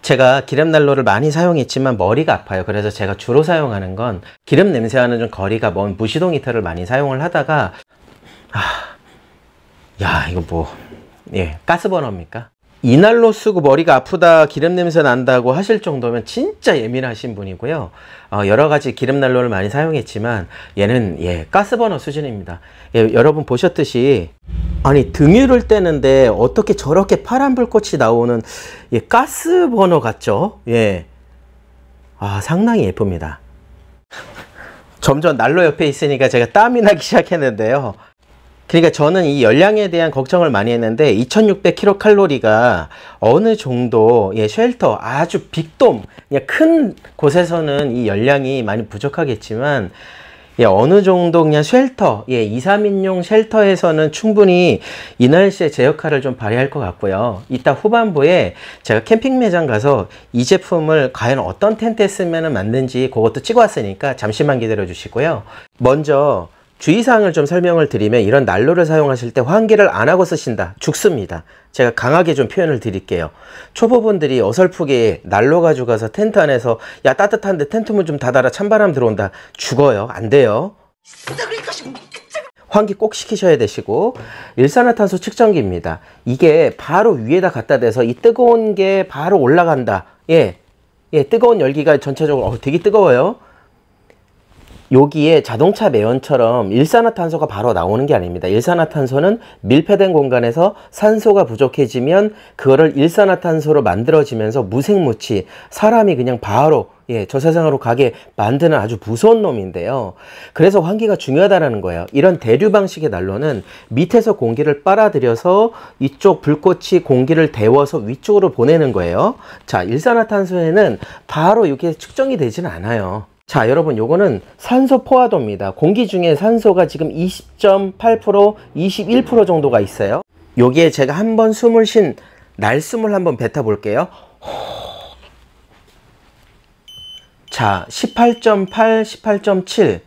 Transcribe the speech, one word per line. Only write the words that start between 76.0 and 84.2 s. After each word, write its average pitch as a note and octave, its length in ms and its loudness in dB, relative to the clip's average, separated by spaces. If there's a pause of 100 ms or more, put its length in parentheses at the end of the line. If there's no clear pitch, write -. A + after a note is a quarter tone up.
텐트 G#3+ 300 -2
안에서 B2+ 400 0 (280)
"야, C3 80 2
따뜻한데 G3 560 -2
텐트 A3 220 -4
문 G3+ 120 0
좀 D#3 140 -6
닫아라, B2+ 320 0
찬바람 G#3 420 0
들어온다." A2 380 -2 (240)
죽어요. A#2+ 560 0
안 A2+ 180 -10
돼요. C3 460 2 (1900)
환기 G#3 240 0
꼭 G#3+ 220 -6
시키셔야 F#3 420 0
되시고, B2 580 -4 (420)